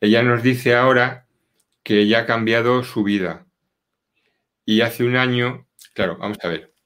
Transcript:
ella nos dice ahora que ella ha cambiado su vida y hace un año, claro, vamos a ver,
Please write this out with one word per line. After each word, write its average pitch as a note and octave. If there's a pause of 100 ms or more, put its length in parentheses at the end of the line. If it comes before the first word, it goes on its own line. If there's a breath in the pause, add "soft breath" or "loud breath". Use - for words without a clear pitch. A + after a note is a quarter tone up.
ella A2
nos A#2+
dice B2
ahora B2+ (560)
que G#2
ella G#2+
ha A2+
cambiado A#2
su A#2
vida F#2+ (1160)
y G#2+
hace A#2
un B2
año, B2 (280)
claro, F2+
vamos G2+
a F2+
ver, E2 (140)